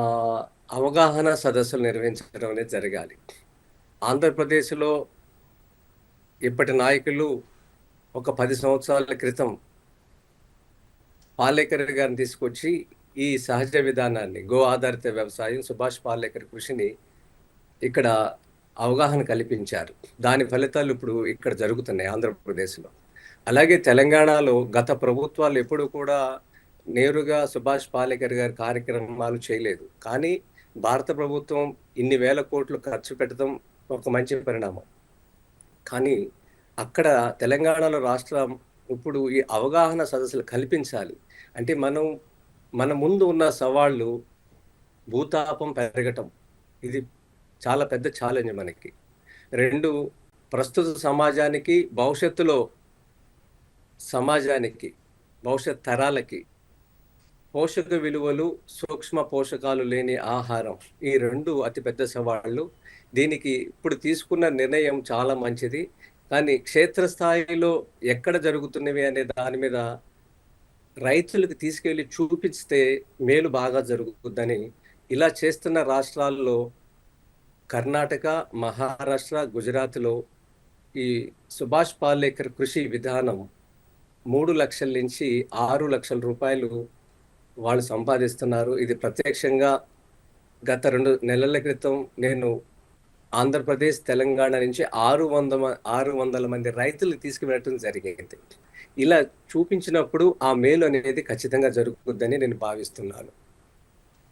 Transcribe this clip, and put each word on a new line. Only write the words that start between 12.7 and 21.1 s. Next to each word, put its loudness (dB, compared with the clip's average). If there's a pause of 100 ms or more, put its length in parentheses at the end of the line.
ఈ 0
సహజ 0
విధానాన్ని, 0
గో 4
ఆధారిత 0
వ్యవసాయం, -4
సుభాష్ -6
పాలేకర్ -6
కృషిని -6 (880)
ఇక్కడ 0 (460)
అవగాహన 2
కల్పించారు. -4 (280)
దాని 4
ఫలితాలు 0
ఇప్పుడు -4